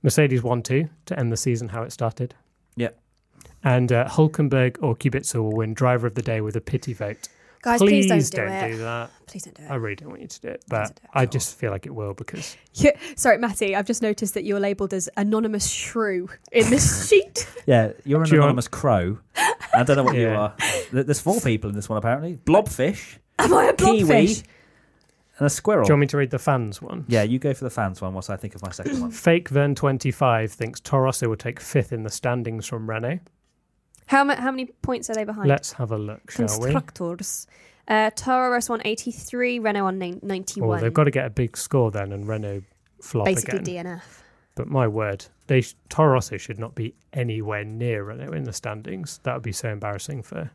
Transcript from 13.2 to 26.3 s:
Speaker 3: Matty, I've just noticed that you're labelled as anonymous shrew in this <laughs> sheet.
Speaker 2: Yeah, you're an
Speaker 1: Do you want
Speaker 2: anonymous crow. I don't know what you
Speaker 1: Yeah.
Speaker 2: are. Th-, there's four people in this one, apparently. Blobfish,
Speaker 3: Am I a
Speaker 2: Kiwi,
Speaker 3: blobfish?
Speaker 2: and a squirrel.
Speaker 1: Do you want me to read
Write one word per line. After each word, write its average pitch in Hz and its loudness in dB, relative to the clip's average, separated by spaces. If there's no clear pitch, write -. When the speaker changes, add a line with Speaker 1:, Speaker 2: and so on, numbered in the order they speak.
Speaker 3:
Matty, 202 -2
I've 202 0
just 226 -2
noticed 214 -2
that 202 -4
you're 202 -2
labelled 202 -2
as 190 -4
anonymous 214 0
shrew 190 -4
in 220 6
this - 4
<laughs> - -
sheet. - 4
Speaker 2:
Yeah, 113 6
you're 143 2
an 160 2
Speaker 1:
Do 156 8
you 156 10
want 143 8
Speaker 2:
anonymous 123 2
crow. 104 2
I - 2
don't 135 6
know 139 2
what 127 4
you 123 4
Speaker 1:
Yeah. 110 2
Speaker 2:
are. 104 -2
Th-, 127 0
there's 143 2
four 202 4
people 110 0
in 101 -4
this 104 -8
one, 110 0
apparently. 135 -2
Blobfish, 185 2
Speaker 3:
Am - 4
I 494 6
a 539 4
Speaker 2:
Kiwi, 427 6
Speaker 3:
blobfish? 226 4
Speaker 2:
and 147 2
a 139 4
squirrel. 196 2
Speaker 1:
Do 127 4
you 151 8
want 143 6
me 143 4
to - -2
read 135 0